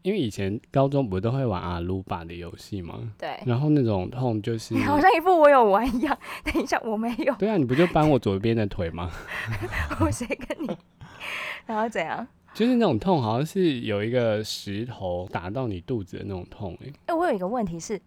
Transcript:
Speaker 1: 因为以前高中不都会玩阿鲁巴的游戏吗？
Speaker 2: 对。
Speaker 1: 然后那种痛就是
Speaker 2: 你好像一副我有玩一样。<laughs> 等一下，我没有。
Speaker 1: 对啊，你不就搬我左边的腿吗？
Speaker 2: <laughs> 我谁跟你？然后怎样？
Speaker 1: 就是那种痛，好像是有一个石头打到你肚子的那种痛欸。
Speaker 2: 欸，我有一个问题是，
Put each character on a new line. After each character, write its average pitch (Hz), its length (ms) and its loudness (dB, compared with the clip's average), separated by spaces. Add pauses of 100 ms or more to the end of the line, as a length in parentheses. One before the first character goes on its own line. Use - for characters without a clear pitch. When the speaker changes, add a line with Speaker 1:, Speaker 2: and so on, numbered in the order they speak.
Speaker 1:
因 185 100 0
为 220 60 0
以 131 100 0
前 98 320 -4 (120)
高 139 160 4
中 135 200 0
不 92 120 0
都 113 100 0
会 135 160 0
玩 92 160 -2
阿 87 160 -4
鲁 92 240 -2
巴 87 220 -8
的 85 100 -12
游 85 220 -12
戏 - 260 -10
吗？ 113 340 -10
Speaker 2:
对。 - 300 -10
Speaker 1:
然 120 140 2
后 151 80 2
那 147 160 6
种 98 260 0
痛 120 320 -2
就 117 160 -4
是 - 160 -8
Speaker 2:
你 262 80 2
好 285 160 2
像 339 160 6
一 320 60 2
副 349 180 4
我 294 100 10
有 269 140 8
玩 214 240 4 (100)
一 247 40 0
样。 285 180 0 (120)
<laughs> - 120 -12
等 - 180 -2
一 - 60 -2
下， - 160 -2
我 214 140 -4
没 226 220 -2
有。 285 180 0
Speaker 1:
对 196 120 0
啊， 214 80 2
你 151 80 4
不 120 80 0
就 160 140 6
搬 156 240 4
我 131 80 6
左 98 220 0
边 113 160 2
的 107 100 2
腿 90 240 -4
吗？ 87 180 -6 (460)
Speaker 2:
<laughs> - 460 -4
我 311 100 4
谁 - 160 -6
跟 - 340 -8
你？ 220 160 -4 (880)
然 214 160 -4
后 226 80 0
怎 196 160 -4
样？ 160 220 -6 (280)
Speaker 1:
就 214 100 2
是 247 120 4
那 233 100 6
种 139 120 4
痛， 175 220 2
好 110 140 0
像 135 100 2
是 156 360 0
有 104 220 0
一 113 80 -2
个 113 320 2
石 104 440 -6
头 92 440 -6
打 92 200 -6
到 123 180 -4
你 95 140 -4
肚 120 200 -4
子 92 140 -12
的 98 80 -10
那 101 60 -8
种 90 180 -6
痛 95 320 -10
欸。 120 120 -14 (160)
Speaker 2:
欸， 349 60 0
我 339 120 0
有 294 80 2
一 202 40 -4
个 180 80 -4
问 233 160 -2
题 170 160 -6
是， 180 280 -8